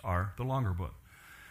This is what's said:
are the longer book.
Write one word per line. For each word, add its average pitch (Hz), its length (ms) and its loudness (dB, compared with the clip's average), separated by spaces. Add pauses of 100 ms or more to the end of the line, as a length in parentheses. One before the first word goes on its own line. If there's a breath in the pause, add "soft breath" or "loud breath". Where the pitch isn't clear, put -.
are 92 320 2
the 120 80 -2
longer 127 300 2
book. 87 220 -4 (560 loud breath)